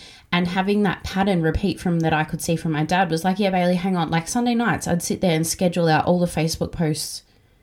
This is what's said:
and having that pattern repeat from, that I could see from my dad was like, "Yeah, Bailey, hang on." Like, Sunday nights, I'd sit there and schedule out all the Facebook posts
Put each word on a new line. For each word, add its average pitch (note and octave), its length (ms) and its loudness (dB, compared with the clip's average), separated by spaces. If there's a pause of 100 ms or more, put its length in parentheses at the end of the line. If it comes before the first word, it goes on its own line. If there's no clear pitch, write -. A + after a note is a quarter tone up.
(320)
and F3 160 2
having G3 360 0
that - 200 -2
pattern F#3+ 380 0
repeat D#3+ 380 0
from, E3+ 220 0
that D#3+ 120 2
I D#3 100 2
could D#3 180 -6
see E3+ 140 0
from E3 180 -2
my D3+ 100 0
dad F3 260 2
was D#3+ 140 -2
like, F#3+ 160 0
"Yeah, G3 100 2
Bailey, F3+ 260 2
hang F#3 200 -2
on." E3 140 0
Like, E3 180 0
Sunday A#3+ 280 0
nights, A3+ 320 0
I'd E3+ 160 0
sit - 180 -4
there F3 140 4
and D#3+ 100 0
schedule F3 420 0
out D#3 180 4
all F3 140 4
the F3 60 2
Facebook E3 460 -2
posts - 520 -4 (400)